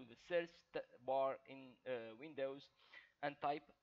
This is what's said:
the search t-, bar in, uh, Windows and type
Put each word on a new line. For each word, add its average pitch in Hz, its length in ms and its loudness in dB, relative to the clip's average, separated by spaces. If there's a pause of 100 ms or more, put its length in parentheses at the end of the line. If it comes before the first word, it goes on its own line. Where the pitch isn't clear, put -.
the 117 80 -16 (140)
search 170 180 4 (240)
t-, - 80 -2 (260)
bar 135 300 4 (140)
in, 131 260 -14 (100)
uh, 113 320 -2
Windows 139 460 -4 (600)
and 143 180 0
type 147 260 0 (160)